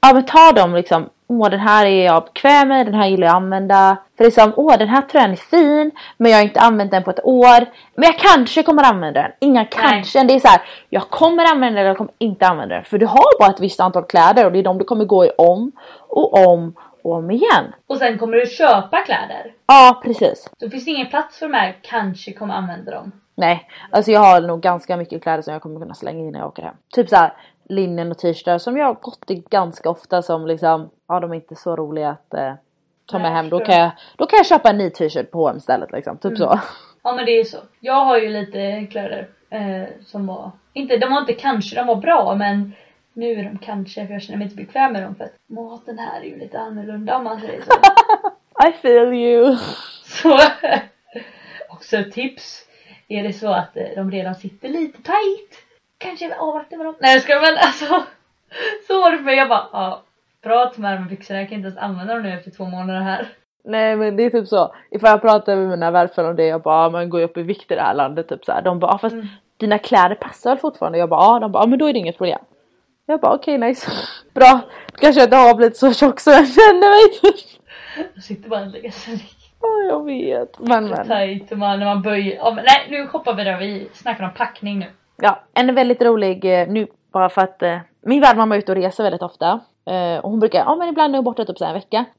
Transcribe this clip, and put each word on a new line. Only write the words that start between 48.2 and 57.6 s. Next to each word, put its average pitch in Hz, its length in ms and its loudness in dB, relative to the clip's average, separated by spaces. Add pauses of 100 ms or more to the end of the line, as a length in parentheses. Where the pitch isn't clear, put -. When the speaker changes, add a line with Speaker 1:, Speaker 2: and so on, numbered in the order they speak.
Speaker 1:
<laughs> 320 60 4
I - 20 -2
feel 247 420 2
you. 240 420 2 (480)
Speaker 2:
Så, 285 360 2
<laughs> - 1300 -4
också - 280 -8
ett 202 140 -6
tips. - 500 -14 (460)
Är 208 160 -10
det 196 100 -10
så 208 180 -8
att, 185 260 -6
eh, - 60 -10 (120)
de 190 160 -8
redan 185 240 -10
sitter - 340 -18
lite 311 320 -8
tight, 392 640 -6 (340)
kanske 349 300 -14
jag - 120 -12
avvaktar 302 380 -10
med 320 80 -14
dem. 311 140 -14
Nej, 269 140 2
jag 262 100 2
ska, 285 160 0
men 311 180 0
alltså, 294 460 -2 (840)